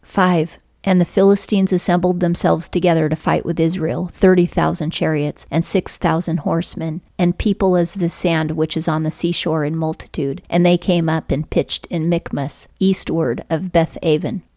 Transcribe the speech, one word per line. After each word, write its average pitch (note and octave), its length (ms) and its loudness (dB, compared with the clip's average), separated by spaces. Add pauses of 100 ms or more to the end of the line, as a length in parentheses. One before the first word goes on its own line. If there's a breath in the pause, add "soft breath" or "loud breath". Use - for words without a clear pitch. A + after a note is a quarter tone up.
Five, F3+ 580 0 (240)
and F#3 160 2
the F3 60 4
Philistines G3 680 2
assembled F3+ 460 0
themselves E3+ 500 0
together E3 400 2
to D#3+ 60 0
fight D#3 280 0
with E3 160 -4
Israel, E3 540 -2
thirty F3+ 320 6
thousand D#3+ 440 -2
chariots D3+ 600 -2
and D#3 120 0
six - 360 -2
thousand D#3+ 400 0
horsemen, E3 640 -4 (160)
and F3 180 2
people F#3+ 400 0
as F3 160 0
the F3+ 160 -2
sand D#3+ 440 -2
which D#3+ 260 -2
is D#3+ 100 -2
on D#3 140 0
the D#3 80 -2
seashore D#3+ 560 -2
in D#3 100 -4
multitude. D#3+ 720 -6
And F3 160 2
they F3 140 4
came E3+ 320 0
up D#3+ 200 -2
and D#3 200 -2
pitched - 400 -2
in D#3+ 180 -2
Michmas, D3+ 580 -4 (140)
eastward E3 680 0
of E3+ 220 -4
Beth D#3+ 300 0
Aven. D#3+ 400 0 (140)